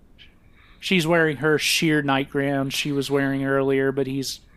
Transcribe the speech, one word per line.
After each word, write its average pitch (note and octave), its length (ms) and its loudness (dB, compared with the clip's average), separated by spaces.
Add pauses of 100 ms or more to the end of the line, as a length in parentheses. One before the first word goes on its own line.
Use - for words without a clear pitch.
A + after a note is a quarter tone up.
(800)
She's F3 260 2
wearing D#3+ 320 2
her D3+ 200 2
sheer D3+ 420 2
nightgown C#3 720 -2
she D3 220 -4
was C#3 180 -4
wearing C#3 340 0
earlier, C3+ 480 2
but C3+ 140 -2
he's C3+ 340 -6 (160)